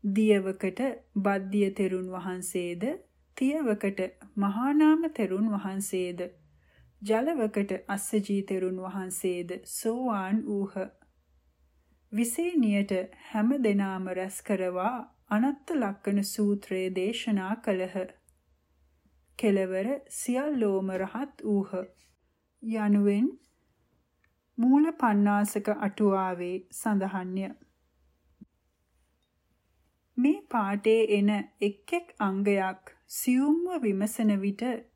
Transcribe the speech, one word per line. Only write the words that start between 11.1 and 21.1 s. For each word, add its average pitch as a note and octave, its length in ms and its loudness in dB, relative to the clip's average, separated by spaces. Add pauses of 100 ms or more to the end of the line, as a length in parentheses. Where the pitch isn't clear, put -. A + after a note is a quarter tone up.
විසේනියට A#3 800 0 (300)
හැම A3 360 0
දෙනාම G3 500 0
රැස් F#3 320 -6
කරවා F#3 540 -2 (320)
අනත්ත C4 440 0
ලක්කන G3+ 520 -2
සූත්‍රය G3+ 560 -2 (120)
දේශනා F#3+ 680 -2
කළහ. F#3 400 -2 (1400)
කෙලවර G3 500 0 (220)
සියල්ලෝම A#3+ 840 -2
රහත් G3 520 -6